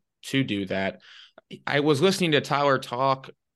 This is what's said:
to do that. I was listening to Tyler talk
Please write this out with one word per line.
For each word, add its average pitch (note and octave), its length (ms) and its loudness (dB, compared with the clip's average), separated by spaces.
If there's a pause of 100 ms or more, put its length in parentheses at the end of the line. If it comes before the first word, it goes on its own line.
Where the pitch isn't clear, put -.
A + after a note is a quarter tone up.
(240)
to C3+ 200 0
do G#2 220 -4
that. G2 360 -4 (680)
I C#3 140 0
was C#3+ 200 2
listening F#3 300 2
to C#3+ 100 4
Tyler C#3 380 2
talk C3+ 500 -4 (260)